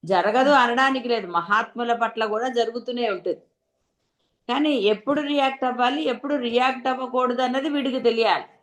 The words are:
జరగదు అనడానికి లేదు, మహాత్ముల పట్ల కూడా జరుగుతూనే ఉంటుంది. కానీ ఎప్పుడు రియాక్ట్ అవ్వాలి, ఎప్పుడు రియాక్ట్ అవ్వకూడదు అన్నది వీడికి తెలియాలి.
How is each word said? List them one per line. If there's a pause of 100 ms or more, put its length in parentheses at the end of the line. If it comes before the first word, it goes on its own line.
జరగదు
అనడానికి
లేదు,
మహాత్ముల
పట్ల
కూడా
జరుగుతూనే
ఉంటుంది. (1080)
కానీ
ఎప్పుడు
రియాక్ట్
అవ్వాలి,
ఎప్పుడు
రియాక్ట్
అవ్వకూడదు
అన్నది
వీడికి
తెలియాలి. (180)